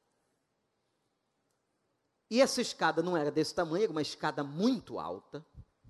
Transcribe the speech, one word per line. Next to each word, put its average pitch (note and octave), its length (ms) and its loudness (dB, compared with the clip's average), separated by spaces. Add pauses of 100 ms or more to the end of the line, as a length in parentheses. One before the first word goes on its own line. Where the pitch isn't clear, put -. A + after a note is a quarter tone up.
(2250)
E A3+ 120 4
essa B3+ 200 4
escada E3 440 2
não F3+ 120 0
era D3 140 2
desse D3 240 0
tamanho, F3 300 0
era F3+ 80 0
uma D#3 100 -2
escada D3+ 400 -4
muito D#3 560 -2
alta. F#2 480 -10 (440)